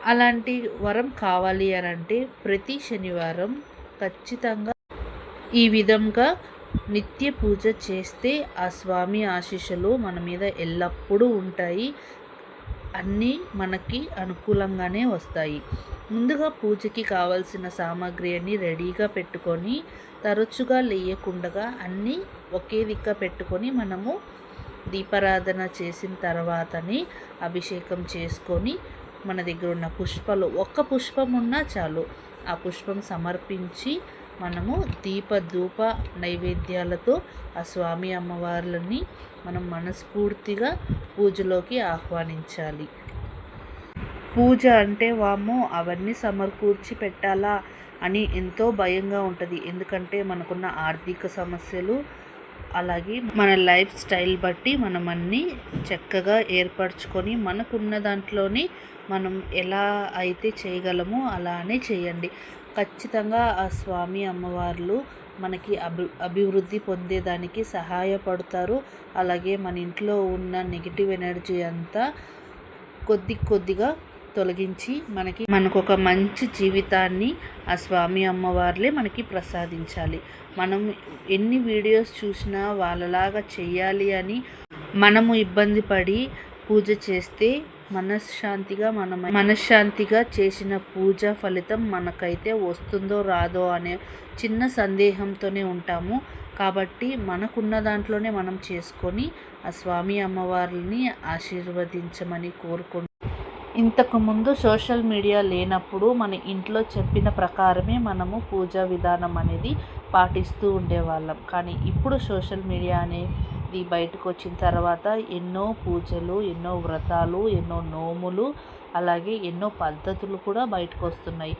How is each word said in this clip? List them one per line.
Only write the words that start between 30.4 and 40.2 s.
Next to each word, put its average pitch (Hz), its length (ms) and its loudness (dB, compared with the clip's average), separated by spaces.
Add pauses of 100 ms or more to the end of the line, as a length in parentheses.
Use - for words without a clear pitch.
ఒక్క 160 340 0
పుష్పం 269 520 0
ఉన్నా 247 320 2 (140)
చాలు, 160 280 -2 (420)
ఆ 175 60 -2
పుష్పం 185 480 -6
సమర్పించి 180 960 -6 (400)
మనము 180 440 -2 (200)
దీప 196 340 0
ధూప 185 440 -2 (360)
నైవేద్యాలతో 175 1040 0 (380)
ఆ 170 40 -6
స్వామి 175 520 -2
అమ్మవార్లని 175 880 -4 (440)
మనం 180 240 -4
మనస్ఫూర్తిగా 202 1080 -2 (420)